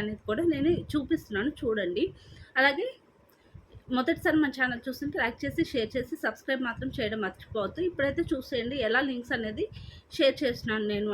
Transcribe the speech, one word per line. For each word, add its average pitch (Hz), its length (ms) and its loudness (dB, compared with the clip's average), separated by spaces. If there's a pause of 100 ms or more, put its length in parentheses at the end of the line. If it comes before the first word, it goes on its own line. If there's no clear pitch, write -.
అనేది 208 300 -4
కూడా 269 220 2
నేను 285 180 4 (220)
చూపిస్తున్నాను 262 580 0 (100)
చూడండి. 214 440 0 (540)
అలాగే 277 280 4 (1080)
మొదటిసారి 320 440 4
మన 277 160 2
ఛానల్ 247 300 0
చూస్తుంటే 285 340 -4
లైక్ 240 220 0
చేసి, 277 260 0
షేర్ 226 240 0
చేసి, 254 300 -4
సబ్స్క్రైబ్ 277 440 -2
మాత్రం 254 300 -4
చేయడం 220 260 0
మర్చిపోవద్దు. - 640 -4
ఇప్పుడైతే 285 340 0 (100)
చూసేయండి 254 440 -2 (120)
ఎలా 226 200 4
లింక్స్ 247 300 -4
అనేది 226 280 -2 (500)
షేర్ 269 260 6
చేస్తున్నాను 233 500 0
నేను 208 220 0